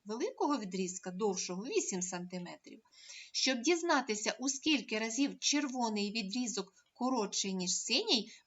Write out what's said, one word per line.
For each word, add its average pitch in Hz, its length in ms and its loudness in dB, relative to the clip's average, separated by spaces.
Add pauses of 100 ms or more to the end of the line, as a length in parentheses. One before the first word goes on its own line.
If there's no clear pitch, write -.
великого 285 540 0
відрізка 185 520 -4
довшого 185 540 -2
вісім 262 380 0
сантиметрів. 175 800 -8 (520)
Щоб 262 280 2
дізнатися, 285 760 2
у 262 100 -2
скільки 233 500 2
разів 226 400 0
червоний 240 760 2
відрізок 202 600 -2 (200)
коротший, 208 600 0
ніж 185 220 0
синій, 269 560 2 (140)